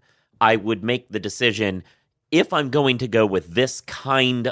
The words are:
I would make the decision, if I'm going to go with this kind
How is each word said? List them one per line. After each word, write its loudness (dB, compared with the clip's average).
I 6
would -2
make -4
the -6
decision, -2
if 2
I'm 0
going 2
to -6
go 4
with -2
this 0
kind -2